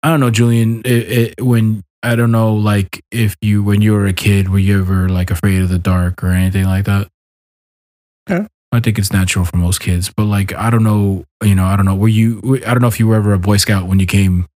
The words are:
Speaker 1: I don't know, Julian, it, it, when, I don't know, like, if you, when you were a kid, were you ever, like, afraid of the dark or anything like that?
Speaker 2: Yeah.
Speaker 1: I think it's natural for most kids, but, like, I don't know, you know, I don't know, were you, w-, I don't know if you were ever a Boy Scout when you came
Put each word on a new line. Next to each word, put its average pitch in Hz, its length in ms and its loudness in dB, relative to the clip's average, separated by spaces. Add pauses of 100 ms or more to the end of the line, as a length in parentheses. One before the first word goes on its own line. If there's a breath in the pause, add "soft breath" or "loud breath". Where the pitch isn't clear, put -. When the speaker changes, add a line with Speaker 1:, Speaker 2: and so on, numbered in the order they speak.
Speaker 1:
I 160 60 0
don't 160 120 2
know, 123 100 2
Julian, 113 560 0
it, 117 500 0
it, - 60 -6
when, 110 400 0 (200)
I 117 140 -2
don't 117 160 0
know, 113 220 2
like, 104 560 -2
if 110 320 -2
you, 104 200 0
when 101 200 2
you 107 100 4
were 101 140 0
a 98 80 0
kid, 98 340 0
were 98 100 0
you 98 220 2
ever, 92 300 0
like, 90 200 -2
afraid 95 300 0
of 92 80 0
the 92 100 0
dark 90 460 -2
or 90 40 0
anything 92 360 0
like 95 220 0
that? 101 220 -2 (1200)
Speaker 2:
Yeah. 202 180 -4 (260)
Speaker 1:
I 120 80 2
think 110 180 -2
it's 98 140 -2
natural 92 320 0
for 90 140 -4
most 87 220 0
kids, 90 360 -2
but, 107 80 -2
like, 101 300 -2
I 113 160 -4
don't 113 120 2
know, 101 420 0 (200)
you 101 100 4
know, 92 120 2
I 95 100 2
don't 98 80 2
know, 98 100 2
were 104 140 2
you, 110 320 2
w-, 131 260 -2
I 120 60 0
don't 123 80 2
know 123 80 4
if - 100 -4
you 113 80 2
were 110 100 2
ever 104 180 2
a 95 40 0
Boy 98 200 2
Scout 139 280 0
when 95 140 2
you 95 60 0
came 92 400 2 (140)